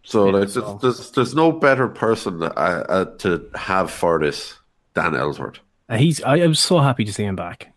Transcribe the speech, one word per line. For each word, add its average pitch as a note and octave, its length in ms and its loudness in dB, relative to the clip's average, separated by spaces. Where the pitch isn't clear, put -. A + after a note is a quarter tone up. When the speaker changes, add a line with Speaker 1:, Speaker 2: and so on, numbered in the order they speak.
Speaker 1:
So, G#2 240 2
Speaker 2:
Yeah, F#2+ 60 4
Speaker 1:
like, G2+ 160 2
Speaker 2:
so B2 120 -4
Speaker 1:
there's, G#2+ 380 -2
there's, - 140 -18
there's B2 220 0
no D#3+ 180 4
better C3+ 360 2
person, G#2+ 540 -2
uh, D#2+ 40 -2
uh, F2 580 0
to F2 360 -2
have F#2+ 360 -2
for E2+ 280 0
this D2 360 -4
than E2 200 0
Ellsworth. C2 440 -6
Speaker 2:
Uh, A2+ 100 -4
he's, D#3 240 2
I, C3+ 140 2
I'm E3 180 4
so F3 240 2
happy C3 260 2
to G#2 80 -6
see G#2 120 -4
him F#2+ 120 -4
back. E2+ 400 -12